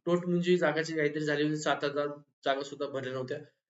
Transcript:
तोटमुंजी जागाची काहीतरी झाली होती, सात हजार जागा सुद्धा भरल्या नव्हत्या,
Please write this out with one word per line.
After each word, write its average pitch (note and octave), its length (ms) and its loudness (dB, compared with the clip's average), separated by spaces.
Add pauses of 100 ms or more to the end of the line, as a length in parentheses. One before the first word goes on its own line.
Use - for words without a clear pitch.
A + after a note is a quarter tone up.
तोटमुंजी F3 500 4
जागाची D#3+ 400 2
काहीतरी D3+ 240 0
झाली D3 220 0
होती, D3+ 140 2
सात D3+ 280 0
हजार D3 220 -2 (380)
जागा C#3 180 0
सुद्धा C#3 240 -6
भरल्या C3 260 -6
नव्हत्या, C3 260 -6 (320)